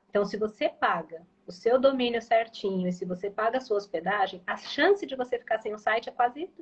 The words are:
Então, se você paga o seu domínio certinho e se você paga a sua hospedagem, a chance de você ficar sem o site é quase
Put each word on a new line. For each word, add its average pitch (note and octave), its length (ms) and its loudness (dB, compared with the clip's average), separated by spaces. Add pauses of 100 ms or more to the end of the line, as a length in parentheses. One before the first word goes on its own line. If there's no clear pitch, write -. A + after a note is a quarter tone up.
Então, G#3 160 2
se G#3 120 -4
você G#3+ 320 -2
paga E3+ 540 -2 (240)
o F3 60 -14
seu A#3+ 280 2
domínio B3 420 2
certinho G#3 640 0
e F3+ 60 0
se F3+ 120 -8
você F3+ 260 -6
paga A3+ 280 0
a - 20 -6
sua G#3+ 160 -2
hospedagem, F#3 680 -2
a G#3 100 -6
chance F4+ 480 2
de C4+ 120 -8
você B3 220 -2
ficar A3+ 200 -2
sem G#3+ 160 -6
o G#3+ 40 -8
site A3 300 0
é - 40 -10
quase B3+ 380 -2 (120)